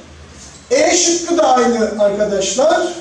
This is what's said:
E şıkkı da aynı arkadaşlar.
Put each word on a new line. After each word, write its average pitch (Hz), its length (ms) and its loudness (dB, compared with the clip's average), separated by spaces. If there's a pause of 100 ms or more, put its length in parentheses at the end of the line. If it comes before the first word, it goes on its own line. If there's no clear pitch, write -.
(720)
E 302 260 2
şıkkı 339 400 -2
da 302 100 2
aynı 220 560 0
arkadaşlar. 208 840 0 (140)